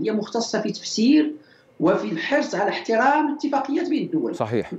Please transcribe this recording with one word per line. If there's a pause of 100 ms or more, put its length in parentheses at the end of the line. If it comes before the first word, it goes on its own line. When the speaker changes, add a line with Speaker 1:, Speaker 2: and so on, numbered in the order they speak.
Speaker 1:
هي
مختصة
في
تفسير (460)
وفي
الحرص
على
احترام
اتفاقيات
بين
الدول
Speaker 2:
صحيح.